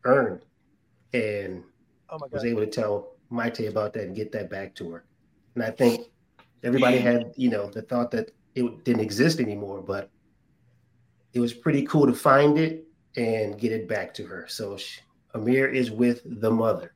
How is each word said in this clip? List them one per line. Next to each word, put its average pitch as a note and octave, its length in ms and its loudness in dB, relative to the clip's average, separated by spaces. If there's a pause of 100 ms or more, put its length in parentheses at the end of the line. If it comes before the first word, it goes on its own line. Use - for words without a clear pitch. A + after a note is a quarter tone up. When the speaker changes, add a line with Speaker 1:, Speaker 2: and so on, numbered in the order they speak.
Speaker 1:
urn, B2 360 4 (720)
and G2+ 500 -4 (480)
Speaker 2:
Oh D#3 80 -12
my D3 120 -12
Speaker 1:
was C#3+ 120 -6
Speaker 2:
God. A#2+ 80 0
Speaker 1:
able A2 100 0
to G#2+ 60 0
tell G#2 460 -4 (200)
Maite A#2 360 -4
about G#2 260 -4
that G#2+ 100 -6
and F#2 100 -10
get G#2+ 180 -8
that G2+ 180 -8
back G2 260 -12
to E2+ 140 -12
her. E2 140 -16 (500)
And A#2 100 -2
I - 60 -2
think A#2+ 380 2 (540)
everybody B2+ 360 4
had, A#2+ 380 2
you B2+ 140 2
know, G2+ 180 -2
the G#2+ 140 -10
thought A#2+ 300 -2
that A2+ 180 -4 (240)
it A#2+ 300 -4
didn't A#2 180 2
exist A#2+ 380 2
anymore, G2+ 400 -4
but G2 300 -6 (1200)
it A#2+ 80 -2
was A#2+ 120 0
pretty C#3+ 340 0
cool D3 200 6
to B2 80 4
find D3 440 6
it D#3+ 260 0 (320)
and A2 420 -2
get A2+ 140 0
it G2+ 160 -4
back G2+ 260 -4
to G2+ 120 -12
her. E2+ 220 -14
So G2+ 280 -8
she, - 240 -14 (340)
Amir B2+ 340 2
is B2 220 0
with A#2+ 300 2 (200)
the A2 100 2
mother. A2+ 460 0